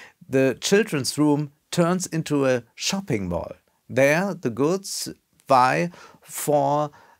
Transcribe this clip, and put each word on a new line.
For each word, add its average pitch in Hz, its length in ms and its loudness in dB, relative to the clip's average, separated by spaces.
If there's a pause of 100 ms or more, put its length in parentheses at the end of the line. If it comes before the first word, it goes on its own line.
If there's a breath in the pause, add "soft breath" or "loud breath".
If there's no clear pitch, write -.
(280 loud breath)
The 131 320 2
children's 196 580 0
room 147 340 2 (180)
turns 175 360 0
into 147 400 -2
a 123 180 0 (100)
shopping 127 540 -4
mall. 85 240 -6 (360)
There 147 440 2
the 165 180 -6
goods 156 580 -4 (400)
vie 139 420 4 (300 loud breath)
for 147 720 -2 (300 soft breath)